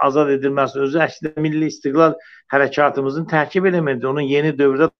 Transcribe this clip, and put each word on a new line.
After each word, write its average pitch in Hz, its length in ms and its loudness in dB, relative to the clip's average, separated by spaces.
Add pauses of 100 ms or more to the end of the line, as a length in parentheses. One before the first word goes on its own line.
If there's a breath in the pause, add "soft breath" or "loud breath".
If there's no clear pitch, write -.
azad 143 320 2
edilməsi 135 480 -2
özü 139 240 0
əslində 156 400 -8
milli 156 240 -2
istiqlal 151 480 0 (360 loud breath)
hərəkatımızın 139 760 0
tərkib 160 400 0
elementidir, 139 400 0
onun 143 160 -2
yeni 147 320 0
dövrdə 139 440 2